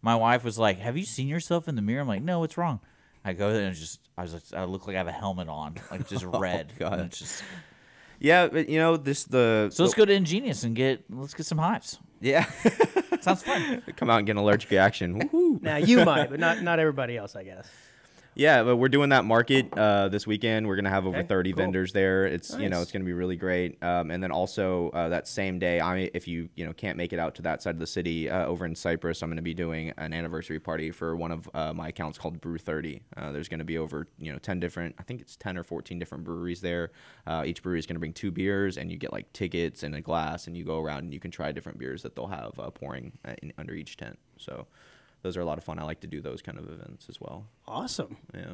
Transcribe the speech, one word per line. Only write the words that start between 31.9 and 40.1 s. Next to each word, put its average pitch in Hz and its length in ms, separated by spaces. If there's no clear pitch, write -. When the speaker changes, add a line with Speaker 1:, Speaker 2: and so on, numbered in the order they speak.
Speaker 2:
called 82 240
Brew 82 160
thirty. 78 460
Uh, 73 160
there's 73 180
gonna 80 160
be 82 120
over, 80 300
you 76 160
know, 67 60
ten 92 200
different, 85 380
I - 60
think - 180
it's - 140
ten 95 200
or 90 80
fourteen 85 360
different 85 240
breweries 87 380
there. 87 280
Uh, 80 180
each 82 160
brewery 90 160
is 78 80
gonna 85 140
bring 82 140
two 101 180
beers, 98 480
and 85 120
you 87 60
get, - 160
like, - 200
tickets 85 500
and 73 100
a 73 80
glass, 80 460